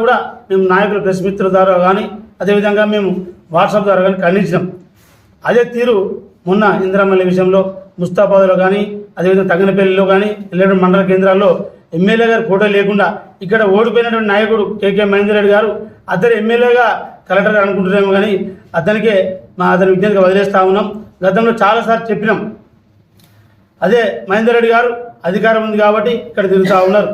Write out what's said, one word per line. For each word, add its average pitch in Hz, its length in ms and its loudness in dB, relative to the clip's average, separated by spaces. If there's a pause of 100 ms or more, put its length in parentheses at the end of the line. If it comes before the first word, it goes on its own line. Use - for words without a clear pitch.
కూడా 233 140 2 (320)
మేము 190 160 2 (100)
నాయకులు 202 300 0
ప్రెస్ 180 220 -2
మిత్రుల 190 300 -2
ద్వారా 190 200 4 (120)
కానీ, 202 180 0 (360)
అదేవిధంగా 202 520 0
మేము 196 160 -2 (440)
WhatsApp 196 320 0
ద్వారా 185 200 2
కానీ 190 180 0
ఖండించినాం. 175 400 0 (800)
అదే 214 180 2 (120)
తీరు 240 200 0 (540)
మొన్న 208 160 2 (200)
ఇందిరామల్లి 190 460 2
విషయంలో 185 300 2 (400)
ముస్తాబాద్లో 190 600 2
కానీ, 196 180 0 (380)
అదేవిధంగా 190 340 2
తగినపల్లిలో 190 600 2
కానీ, 202 160 2 (240)
ఎల్లెడు 190 300 2
మండల 185 280 2
కేంద్రాల్లో 190 380 2 (480)
ఎమ్మెల్యే 220 340 2
గారి 226 180 0
ఫోటో 196 260 0
లేకుండా 196 320 0 (380)
ఇక్కడ 214 160 0 (160)
ఓడిపోయినటువంటి 226 560 0
నాయకుడు 208 320 0 (160)
కేకే 196 320 0
మహేందర్ 202 260 0
రెడ్డి 202 160 2
గారు, 214 160 0 (420)
అతను 226 280 2
ఎమ్మెల్యేగా 240 460 2 (420)
కలెక్టర్ 196 280 0
గారు 202 100 2
అనుకుంటున్నారేమో 196 500 0
కానీ 208 160 0 (460)
అతనికే 208 360 0 (440)
మా, 175 160 -2
అతని 190 200 2
విజ్ఞతగా 196 320 0
వదిలేస్తా 196 320 0 (120)
ఉన్నాం. 202 160 0 (380)
గతంలో 226 280 0 (100)
చాలాసార్లు 220 480 0
చెప్పినాం. 208 280 -2 (1400)
అదే 226 220 2 (280)
మహేందర్ 226 280 2
రెడ్డి 226 160 2
గారు 240 160 2 (400)
అధికారం 220 380 0
ఉంది 208 160 -2
కాబట్టి 208 280 2 (180)
ఇక్కడ 202 220 -4
తిరుగుతా 190 240 2 (120)
ఉన్నారు, 196 260 2